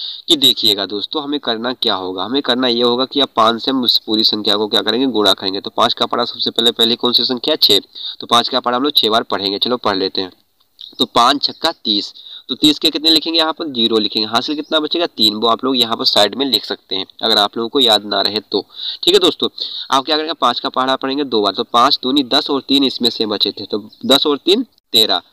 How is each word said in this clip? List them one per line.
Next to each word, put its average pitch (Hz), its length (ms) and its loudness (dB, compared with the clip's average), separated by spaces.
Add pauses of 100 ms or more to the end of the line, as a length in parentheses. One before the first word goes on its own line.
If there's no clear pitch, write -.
(280)
कि 170 100 4
देखिएगा 113 500 2
दोस्तों, 104 360 -6
हमें 143 180 -4
करना 117 340 -4
क्या 107 200 -2
होगा, 92 280 -6
हमें 131 200 -2
करना 127 240 0
ये 120 140 0
होगा 123 240 2
कि 139 160 -2
अब 131 140 0
पाँच 113 280 2
से 135 80 -2
हम 131 120 0
उस - 160 2
पूरी 110 260 0
संख्या 107 320 0
को 107 100 0
क्या 101 140 0
करेंगे, 110 260 0
गुणा 104 260 2
करेंगे। 98 280 -6
तो - 100 -10
पाँच 113 220 2
का 120 120 -2
पढ़ा 117 200 -2
सबसे 113 260 -6
पहले, 117 220 0
पहले 117 240 2
कौन 123 160 0
सी 120 120 0
संख्या, 131 320 -2
छः। 101 220 2 (400)
तो - 80 -14
पाँच 117 220 2
का 127 100 -2
पढ़ा 123 180 0
हम 131 60 -2
लोग 151 100 0
छः 110 160 2
बार 113 160 2
पढ़ेंगे, 98 340 -4
चलो 120 200 0
पढ़ 101 180 0
लेते 95 240 -2
हैं। 92 100 -8 (680)
तो - 80 0
पाँच - 360 4
छक्का - 320 -4
तीस, - 380 -4 (360)
तो 131 60 -6
तीस 151 240 4
के 165 100 0
कितने 160 220 0
लिखेंगे, 165 280 0
यहाँ 156 140 0
पर 165 160 -8
ज़ीरो 113 280 2
लिखेंगे, 107 300 -2
हासिल 123 280 -2
कितना 156 240 -2
बचेगा, 170 280 -2
तीन, 107 280 0
वो 113 120 0
आप 113 180 2
लोग 131 120 0
यहाँ 113 200 0
पर 127 80 -4
side 104 300 2
में 135 100 -2
लिख 127 200 -8
सकते - 300 -8
हैं 95 100 -6 (180)
अगर 110 140 0
आप 104 200 0
लोगों 117 120 -4
को 143 100 0
याद 107 260 2
ना 101 160 -2
रहे 101 200 -2
तो। - 240 -4 (380)
ठीक 170 100 4
है 202 60 6
दोस्तों, 147 300 2 (420)
आप 131 140 2
क्या 156 120 0
करेंगे, 156 180 -4
पाँच 120 240 0
का - 120 -6
पढ़ा 131 240 0
पढ़ेंगे 135 300 -2
दो 117 160 2
बार, 98 120 2
तो 120 120 -4
पाँच 123 380 4
दूनी 135 220 2
दस 131 240 0
और 135 180 0
तीन 139 160 4
इसमें 120 260 0
से 113 180 -2
बचे 101 240 -2
थे, 101 140 -10
तो 107 240 -6 (160)
दस 131 200 4
और 143 140 2
तीन 214 260 2 (280)
तेरह, 104 280 2 (120)